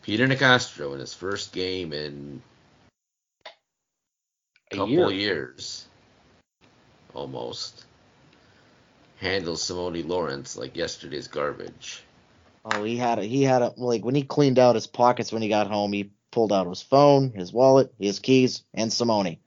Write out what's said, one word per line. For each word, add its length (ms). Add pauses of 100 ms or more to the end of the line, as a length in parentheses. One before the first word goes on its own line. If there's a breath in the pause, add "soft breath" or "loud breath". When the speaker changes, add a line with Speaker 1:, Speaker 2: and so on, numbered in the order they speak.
Speaker 1:
Peter 240
Nicastro 640
in 60
his 140
first 400
game 380
in 500 (2250)
a 40
Speaker 2:
A 20
Speaker 1:
couple 120
Speaker 2:
year. 200
Speaker 1:
years, 760 (1300)
almost, 720 (1300 soft breath)
handles 440
Simone 440
Lawrence 500
like 180
yesterday's 520
garbage. 760 (600)
Speaker 3:
Oh, 200
he 120
had 220
a, 60
he 180
had 220
a, 120
like, 300
when 80
he 80
cleaned 380
out 160
his 100
pockets 460
when 100
he 80
got 160
home, 260
he 200 (180)
pulled 240
out 140
his 160
phone, 480
his 200
wallet, 460
his 220
keys, 420 (100)
and 220
Simone. 540